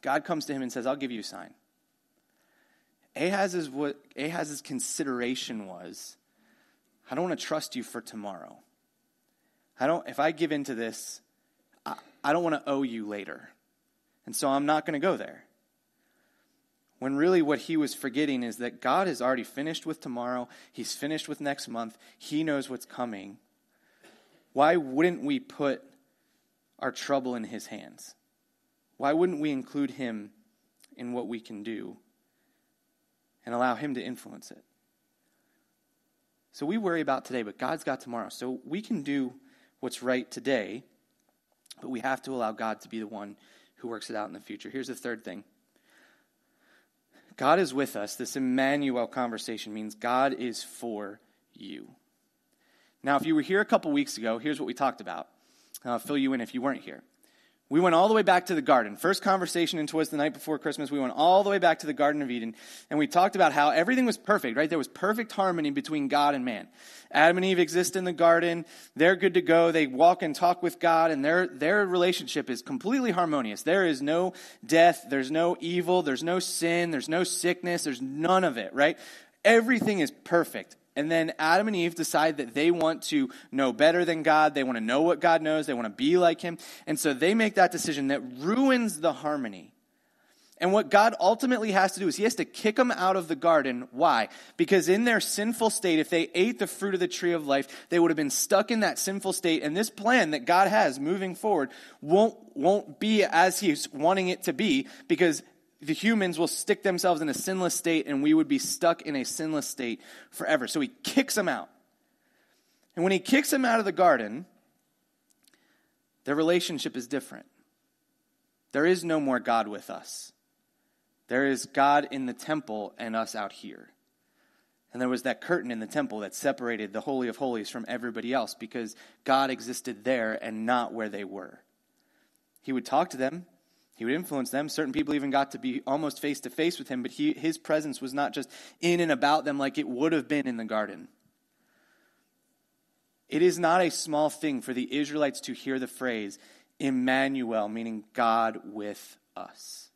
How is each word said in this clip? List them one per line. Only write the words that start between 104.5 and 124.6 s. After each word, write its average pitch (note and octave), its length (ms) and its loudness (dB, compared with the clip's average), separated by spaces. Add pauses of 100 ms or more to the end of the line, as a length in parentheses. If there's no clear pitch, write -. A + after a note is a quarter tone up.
be, D3+ 380 2 (180)
because E3+ 340 2 (420)
the D3+ 100 -2
humans F#3+ 440 0
will E3 100 0
stick - 360 -2
themselves F3+ 380 2
in D#3 80 -2
a C3+ 40 -2
sinless F#3 400 -2
state, D#3+ 320 0
and C#3 160 -2
we D3+ 140 6
would D#3 120 4
be C#3 120 2
stuck - 420 0
in D3 140 -6
a B2+ 100 -2
sinless D#3 400 -4
state A#2 340 -6 (300)
forever. D3+ 380 0
So - 120 -2
he C3 100 0
kicks - 440 0
them F#3+ 160 0
out. G#2+ 200 -4 (1300)
And E3+ 60 -4
when F#3+ 100 2
he F#3+ 60 2
kicks C4+ 320 2
them C4+ 160 2
out A3+ 140 4
of G#3 60 0
the G3 60 0
garden, D3+ 540 4 (1800)
their C#3 100 0
relationship D#3+ 600 2
is A#2+ 120 -8
different. B2+ 400 -8 (1300)
There D3 120 2
is F3+ 180 2
no D#3+ 160 0
more C3 200 0
God A#2 280 2
with G#2 220 -10
us. - 420 -14 (1000)
There C3+ 180 2
is C3+ 180 -2
God C#3+ 460 4
in C3 160 -6
the A#2+ 60 -8
temple A2 680 -8
and A2+ 160 -6
us A2+ 180 -4
out G#2 180 -8
here. - 380 -18 (1040)